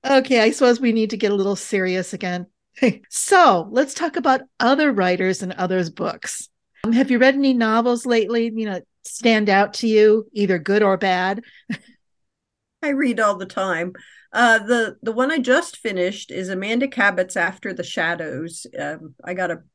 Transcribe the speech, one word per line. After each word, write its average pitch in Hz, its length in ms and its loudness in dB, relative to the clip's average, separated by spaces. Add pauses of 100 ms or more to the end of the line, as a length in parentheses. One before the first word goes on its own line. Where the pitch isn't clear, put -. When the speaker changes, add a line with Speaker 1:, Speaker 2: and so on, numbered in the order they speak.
Speaker 1:
Okay, 262 320 4
I 220 120 4
suppose 247 280 4
we 240 120 2
need 220 180 0
to 220 60 -4
get 202 160 0
a - 20 2
little 196 220 0
serious 185 560 -2
again. 180 340 -6 (340)
<laughs> 269 60 4 (220)
So 269 640 4
let's 269 240 0
talk 320 220 -6
about 262 260 0 (180)
other 277 320 2
writers 185 500 0
and 180 120 -8
others' 180 340 -2
books. - 640 -10 (340)
Um, 226 80 0
have 262 180 2
you 240 80 2
read 262 160 4
any 277 200 2
novels 233 500 0
lately, 233 500 0
you 220 120 -4
know, 185 160 -6 (200)
stand 214 460 0
out 202 260 2
to 233 140 -4
you, 214 460 4
either 190 240 0
good 196 240 2
or 190 160 4
bad? 185 440 0 (280)
<laughs> 202 100 -8 (1000)
Speaker 2:
I 294 80 -4
read 269 280 -2
all 208 200 0
the 190 80 -10
time. 185 480 -4 (360)
Uh, 226 280 4
the, 220 440 -2
the 226 100 -6
one 254 200 0
I 330 60 -2
just 262 400 0
finished 196 520 -6
is 185 200 -8
Amanda 214 360 -4
Cabot's 196 500 -2
After 180 360 -6
the 180 100 -10
Shadows. 165 840 -8 (120)
Um, 151 360 -10 (100)
I 180 80 -10
got 180 180 -4
a 160 120 -8 (120)